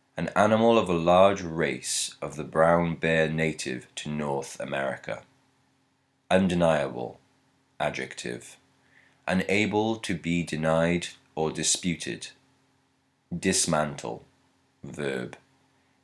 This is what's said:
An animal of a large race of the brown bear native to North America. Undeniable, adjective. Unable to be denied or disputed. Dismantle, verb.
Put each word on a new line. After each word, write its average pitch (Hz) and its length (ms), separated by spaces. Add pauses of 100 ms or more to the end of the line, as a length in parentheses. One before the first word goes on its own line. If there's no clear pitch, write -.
(160)
An 85 200
animal 110 420
of 92 120
a 90 40
large 90 480
race 80 800
of 73 140
the 76 80
brown 85 500
bear 80 340
native 78 680
to - 160
North 71 480
America. 67 640 (1080)
Undeniable, 82 920 (600)
adjective. 65 800 (720)
Unable 104 680
to 113 180
be 85 300
denied 82 640 (260)
or 78 160
disputed. 78 800 (1080)
Dismantle, 76 880 (600)
verb. 67 520 (680)